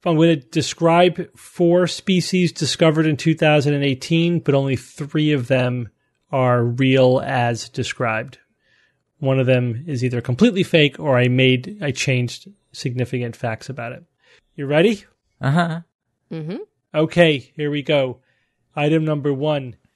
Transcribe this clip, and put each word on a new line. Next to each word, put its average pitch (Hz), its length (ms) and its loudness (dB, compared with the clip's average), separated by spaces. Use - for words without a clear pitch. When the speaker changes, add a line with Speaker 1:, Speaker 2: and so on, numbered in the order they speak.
Speaker 1:
I'm 170 120 2
gonna 165 200 4
describe 165 1000 0
four 175 520 0
species 180 640 0
discovered 160 540 0
in 151 100 0
two 160 180 0
thousand 151 400 2
and 143 100 -2
eighteen, 165 540 0
but 143 160 0
only 135 220 0
three 151 560 -4
of 127 160 -2
them 123 420 -2
are 123 320 2
real 127 640 2
as 120 440 -4
described. 120 680 -6
One 135 220 0
of 123 60 0
them 123 420 0
is 127 160 -4
either 120 160 -2
completely 185 420 2
fake 151 380 2
or 139 180 2
I 123 100 4
made, 127 540 2
I 143 80 -4
changed 123 580 -4
significant 120 640 -6
facts 110 340 -8
about 120 240 -12
it. - 120 -20
You 139 120 -10
ready? 170 380 2
Speaker 2:
Uh-huh. 165 400 0
Speaker 3:
Mm-hmm. 165 260 -10
Speaker 1:
Okay, 160 440 2
here 147 140 -4
we 147 120 -4
go. 131 380 0
Item 156 280 0
number 147 280 -2
one. 135 440 -4